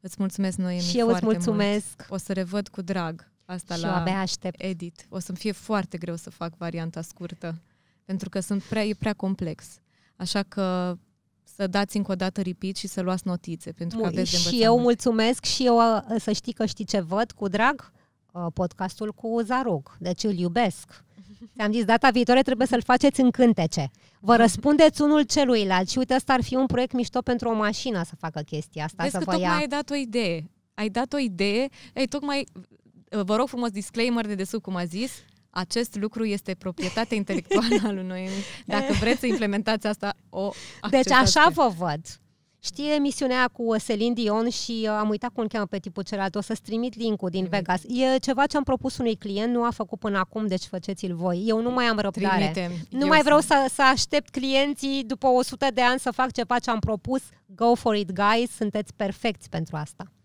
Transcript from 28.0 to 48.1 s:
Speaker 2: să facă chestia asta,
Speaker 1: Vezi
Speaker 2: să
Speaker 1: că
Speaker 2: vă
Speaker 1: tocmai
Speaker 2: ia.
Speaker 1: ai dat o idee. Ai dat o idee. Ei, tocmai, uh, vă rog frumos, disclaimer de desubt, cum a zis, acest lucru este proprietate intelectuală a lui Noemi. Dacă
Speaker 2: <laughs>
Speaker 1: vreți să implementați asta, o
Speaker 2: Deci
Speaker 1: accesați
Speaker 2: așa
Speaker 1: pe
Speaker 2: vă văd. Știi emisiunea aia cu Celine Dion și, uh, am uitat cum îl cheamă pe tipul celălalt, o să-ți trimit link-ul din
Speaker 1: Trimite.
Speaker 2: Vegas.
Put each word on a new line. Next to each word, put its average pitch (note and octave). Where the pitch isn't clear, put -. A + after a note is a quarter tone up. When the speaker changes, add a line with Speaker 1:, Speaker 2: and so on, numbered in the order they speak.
Speaker 2:
să -
facă D#3+
chestia D3+
asta, D#3+
Speaker 1:
Vezi F#3
Speaker 2:
să F#3+
Speaker 1:
că E3+
Speaker 2:
vă F#3+
Speaker 1:
tocmai F3+
Speaker 2:
ia. F3
Speaker 1:
ai D4
dat C#4+
o C#4+
idee. G#3+
Ai G#3+
dat A#3+
o C#4+
idee. G#3
Ei, C4
tocmai, C#4+
uh, G#3
vă G#3
rog B3+
frumos, A#3+
disclaimer A#3
de G#3
desubt, G3
cum F#3+
a F3
zis, G3
acest A3+
lucru G#3+
este G3+
proprietate F#3
intelectuală A3+
a G#3+
lui F#3
Noemi. F#3
Dacă G#3
Speaker 2:
<laughs> -
Speaker 1:
vreți A#3+
să B3+
implementați G#3+
asta, G#3
o G3
Speaker 2:
Deci C4+
Speaker 1:
accesați C4
Speaker 2:
așa D4+
Speaker 1:
pe F4+
Speaker 2:
vă E4
văd. D#3+
Știi D4
emisiunea C#4
aia B3+
cu A3+
Celine A3
Dion A3
și, A#3
uh, G#3+
am G#3+
uitat G#3+
cum A#3+
îl G#3+
cheamă G#3
pe G3+
tipul F#3+
celălalt, G3
o G#3
să-ți -
trimit A3+
link-ul G#3+
din F#3
Speaker 1:
Trimite. G3+
Speaker 2:
Vegas. C4